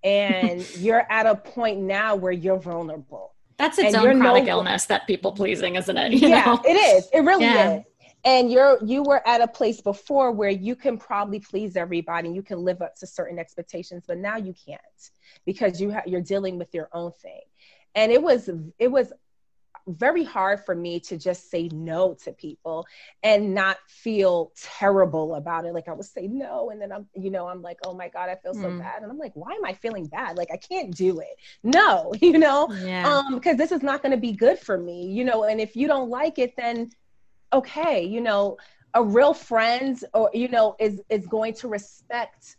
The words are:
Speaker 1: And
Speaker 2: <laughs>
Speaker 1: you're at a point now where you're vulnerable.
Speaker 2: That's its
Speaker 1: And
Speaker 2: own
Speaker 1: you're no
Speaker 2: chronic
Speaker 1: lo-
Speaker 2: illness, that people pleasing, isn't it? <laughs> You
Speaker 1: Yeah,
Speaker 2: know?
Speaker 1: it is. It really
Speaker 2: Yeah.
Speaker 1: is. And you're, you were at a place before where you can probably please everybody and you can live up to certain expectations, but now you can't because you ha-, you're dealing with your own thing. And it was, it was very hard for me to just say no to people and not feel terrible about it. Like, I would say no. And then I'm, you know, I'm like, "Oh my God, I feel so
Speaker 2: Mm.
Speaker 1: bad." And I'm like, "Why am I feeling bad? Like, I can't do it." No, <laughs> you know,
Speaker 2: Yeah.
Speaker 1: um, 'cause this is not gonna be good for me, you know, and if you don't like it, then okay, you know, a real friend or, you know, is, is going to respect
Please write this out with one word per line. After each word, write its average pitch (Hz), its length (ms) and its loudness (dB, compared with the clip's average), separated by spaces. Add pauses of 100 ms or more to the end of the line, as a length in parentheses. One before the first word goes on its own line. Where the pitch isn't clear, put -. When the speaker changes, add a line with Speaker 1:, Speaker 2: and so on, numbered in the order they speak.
Speaker 1:
And 190 680 2
Speaker 2:
<laughs> 180 60 -16
Speaker 1:
you're 226 340 2
at 220 140 2
a 214 100 4
point 214 460 -4
now 202 340 -2
where 185 160 -2
you're 185 280 0
vulnerable. 156 760 -12 (220)
Speaker 2:
That's 302 200 -2
its 381 100 4
Speaker 1:
And 208 100 4
Speaker 2:
own 220 60 4
Speaker 1:
you're 254 120 8
no 254 60 6 (100)
Speaker 2:
chronic 247 140 6
Speaker 1:
lo- 180 120 0
Speaker 2:
illness, 180 300 -2
that - 180 -2
people 190 280 -2
pleasing, 190 420 -2
isn't 185 220 -4
it? - 160 0
<laughs> 254 80 6
You 302 80 8
Speaker 1:
Yeah, 294 160 8
Speaker 2:
know? 240 200 4
Speaker 1:
it 320 80 6
is. 311 400 6
It 320 60 6
really 330 260 4
Speaker 2:
Yeah. 208 300 4
Speaker 1:
is. - 80 -8 (400)
And 254 280 4
you're, 262 320 6
you 254 200 -2
were 277 240 2
at 233 140 4
a 233 60 2
place 233 340 -2
before 254 500 0
where 208 200 -2
you 196 240 -4
can 247 220 -4
probably 208 420 -6
please 202 360 -8
everybody 170 520 -6
and 170 80 -8
you 196 80 -10
can 190 160 -10
live 180 240 -4
up - 140 -12
to 185 100 -20
certain 175 320 -10
expectations, 170 680 -16
but 175 120 -8
now 208 180 -8
you 190 160 -10
can't - 280 -20 (600)
because 190 380 -2
you 208 100 -2
ha-, 208 140 -6
you're 180 160 -4
dealing 190 380 -6
with 170 140 -12
your 160 200 -8
own 170 200 -8
thing. - 280 -20 (540)
And 220 160 4
it 254 100 6
was, 269 260 2 (300)
it 240 140 2
was 262 200 0 (760)
very 262 360 0
hard 202 400 -2
for 185 120 -6
me 170 240 -8
to 175 180 -12
just 180 320 -8
say 170 240 -6
no 165 400 -2 (100)
to 151 80 -14
people 160 540 -12 (380)
and 208 320 2
not 190 220 0 (100)
feel 190 680 -2
terrible 170 800 0
about 165 320 -8
it. 170 80 -10
Like, 170 140 -8
I 170 60 -12
would 196 120 -14
say 185 220 -12
no. 240 420 -8
And 214 100 -14
then 196 120 -12
I'm, 208 240 -14
you 190 160 -8
know, 180 160 -6
I'm 180 160 -14
like, 175 200 -16
"Oh 180 120 -12
my 180 120 -14
God, 180 220 -10
I 185 60 -8
feel 185 180 -12
so 190 160 -8
Speaker 2:
Mm. 180 120 -8
Speaker 1:
bad." 175 200 -12
And 214 100 -16
I'm 277 60 -14
like, 294 160 -14
"Why 233 200 -14
am 415 120 -8
I - 80 -8
feeling 208 320 -10
bad? 175 320 -10
Like, 175 160 -8
I 180 40 -12
can't 277 380 -10
do 185 260 -2
it." - 140 -18 (280)
No, 320 540 4
<laughs> - 40 0
you 330 160 8
know, 294 300 6 (160)
Speaker 2:
Yeah. 185 260 -2
Speaker 1:
um, 277 320 0
'cause 320 160 2
this 320 140 0
is 320 100 -2
not 277 220 -2
gonna 269 140 0
be 226 160 -4
good 233 260 2
for 196 180 -4
me, 175 300 -10
you 214 180 -4
know, 220 200 0
and 220 140 0
if 214 160 -6
you 269 120 0
don't 269 240 -2
like 302 260 -2
it, 247 180 -2
then 233 360 -6 (600)
okay, 269 520 0
you 220 160 -6
know, 202 340 0 (380)
a 226 100 4
real 240 300 6
friend 247 680 -2 (120)
or, 220 200 4
you 240 140 -2
know, 220 320 2
is, 208 300 -2
is 202 180 -2
going 220 260 -4
to 240 140 -12
respect - 920 -10